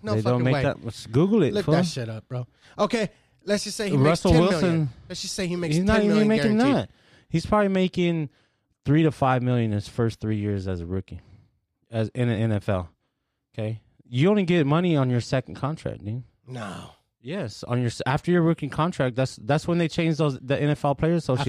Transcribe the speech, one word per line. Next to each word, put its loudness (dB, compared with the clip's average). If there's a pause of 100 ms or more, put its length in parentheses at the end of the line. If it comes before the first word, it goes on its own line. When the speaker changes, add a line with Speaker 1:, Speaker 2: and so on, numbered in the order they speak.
Speaker 1:
No -4
Speaker 2:
They 0
Speaker 1:
fucking 2
Speaker 2:
don't 0
make 2
Speaker 1:
way. 0
Speaker 2:
that -2
much. -12
Google 4
it, 2
Speaker 1:
Look -2
Speaker 2:
fool. 2
Speaker 1:
that 4
shit -6
up, -12
bro. -8 (320)
Okay, 0 (340)
let's -2
just -10
say -4
he 2
Speaker 2:
Russell 4
Speaker 1:
makes 6
ten 2
million. - (180)
Speaker 2:
Wilson, 0 (200)
Speaker 1:
Let's -12
just -10
say -4
he -4
makes -2
Speaker 2:
he's 2
not 4
even 4
Speaker 1:
ten -
million 4
Speaker 2:
making 2
Speaker 1:
guaranteed. 4
Speaker 2:
that. -2 (400)
He's -2
probably 2
making 0 (560)
three 4
to 4
five 2
million 0
his -2
first -2
three -2
years -2
as -4
a -8
rookie, -8 (680)
as -2
in -2
the 0
N 0
F -2
L. -2 (640)
Okay, -8 (260)
you 2
only 4
get 2
money 2
on 2
your 0
second -4
contract, -8
dude. -8 (240)
Speaker 1:
No. -12 (340)
Speaker 2:
Yes, -10
on -2
your 0
s-, -6
after 0
your 4
rookie 2
contract, -2
that's, -2
that's -2
when 0
they 2
change 0
those, 0
the -2
N 2
F -4
L 2
Players 0
Speaker 1:
After 2